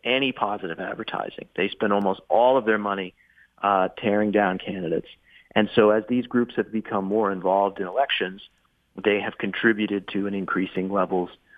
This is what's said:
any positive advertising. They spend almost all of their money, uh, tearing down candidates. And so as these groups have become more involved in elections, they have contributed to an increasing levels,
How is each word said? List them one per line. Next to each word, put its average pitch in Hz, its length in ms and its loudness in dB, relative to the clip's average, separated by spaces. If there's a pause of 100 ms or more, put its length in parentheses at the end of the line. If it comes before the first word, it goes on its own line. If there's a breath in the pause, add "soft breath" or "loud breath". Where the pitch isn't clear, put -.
any 131 280 0
positive 101 460 -4
advertising. - 680 -8 (100)
They 98 120 0
spend 104 240 -2
almost 98 360 0
all 123 280 6
of 120 80 0
their 107 140 2
money, 98 360 -4 (480 soft breath)
uh, 95 260 2 (100)
tearing 104 320 0
down 98 280 2
candidates. 87 500 -4 (460 soft breath)
And 107 200 2
so 107 160 6
as 110 180 2
these 123 180 0
groups 120 300 0
have 113 160 -2
become 104 320 -2
more 101 280 0
involved 95 480 2
in 92 60 -6
elections, 98 560 -2 (600)
they 104 180 2
have 101 180 -8
contributed 104 680 -2
to 101 180 -4
an 101 80 -4
increasing 95 560 -4
levels, 92 400 -2 (280 soft breath)